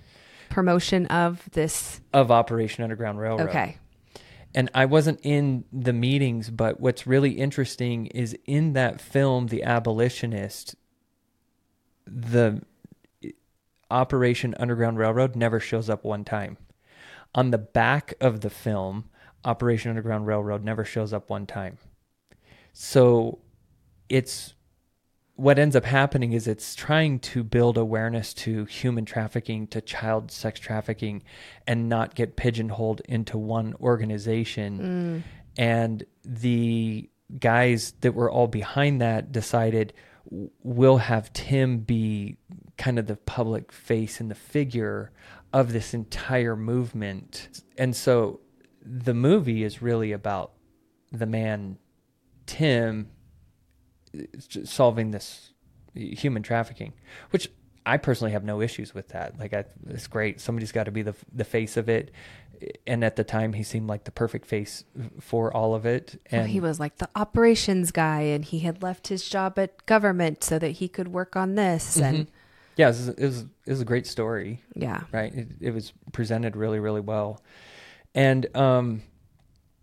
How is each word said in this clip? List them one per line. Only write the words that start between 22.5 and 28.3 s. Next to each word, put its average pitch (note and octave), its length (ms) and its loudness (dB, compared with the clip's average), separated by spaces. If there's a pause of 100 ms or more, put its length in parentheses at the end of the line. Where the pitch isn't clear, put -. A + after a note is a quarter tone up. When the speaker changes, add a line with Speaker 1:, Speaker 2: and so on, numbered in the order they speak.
Speaker 2:
So A#2+ 680 4 (720)
it's, - 440 -2 (840)
what C#3 240 6
ends D3 160 4
up A2+ 100 6
happening C3 480 2
is A2+ 140 0
it's - 280 -4
trying D3+ 440 2
to - 240 -4
build A#2+ 340 4
awareness A2+ 560 0